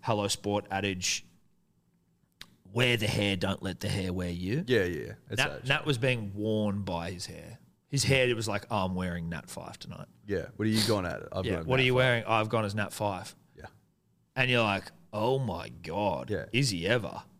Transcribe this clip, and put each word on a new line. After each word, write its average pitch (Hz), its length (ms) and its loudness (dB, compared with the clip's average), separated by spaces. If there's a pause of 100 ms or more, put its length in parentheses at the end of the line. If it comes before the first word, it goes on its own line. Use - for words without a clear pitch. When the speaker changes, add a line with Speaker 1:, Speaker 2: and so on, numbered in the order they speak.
Speaker 1:
Hello 104 260 0
Sport 101 420 -2
adage, 98 560 -2 (1500)
"Wear 123 240 4
the 104 100 0
hair, 101 300 2
don't 95 260 -2
let 92 160 -6
the 101 100 -4
hair 95 220 -2
wear 90 180 -2
you." 95 380 -2
Speaker 2:
Yeah, 113 160 6
yeah. 87 300 -4 (160)
It's 113 80 -4
Speaker 1:
Nat, 139 260 0
Speaker 2:
age. 127 60 -8
Speaker 1:
Nat 147 160 2
was 143 120 2
being 113 380 0
worn 104 460 0
by 87 300 -4
his 90 160 -10
hair. 80 320 -14 (280)
His 135 160 0
hair, 127 240 6
it 123 80 2
was 110 140 -4
like, 101 200 -2
"Oh, 104 160 2
I'm 92 100 -2
wearing 87 340 -4
Nat 82 180 -8
Fyfe - 300 -12
tonight." - 300 -14 (200)
Speaker 2:
Yeah. 95 200 -2 (100)
What 107 80 0
are 110 60 4
you 110 140 4
going 104 200 2
at? 82 160 -4 (100)
I've 92 140 -2
Speaker 1:
Yeah. 98 120 0
Speaker 2:
gone 82 100 -4
Speaker 1:
"What 127 80 4
are 131 80 4
Speaker 2:
Nat - 20 4
Speaker 1:
you 127 80 4
Speaker 2:
Fyfe. - 20 4
Speaker 1:
wearing?" 123 320 4
"Oh, 110 60 2
I've 110 160 4
gone 110 160 2
as 101 100 -4
Nat 104 140 -2
Fyfe." 98 440 -4 (220)
Speaker 2:
Yeah. - 100 -18 (680)
Speaker 1:
And 127 160 2
you're 120 120 6
like, 98 280 2 (220)
"Oh 120 260 2
my 85 300 -4
God, 82 600 -4
Speaker 2:
Yeah. 87 220 -2
Speaker 1:
is 131 200 2
he 85 160 -2
ever?" 107 360 0 (160)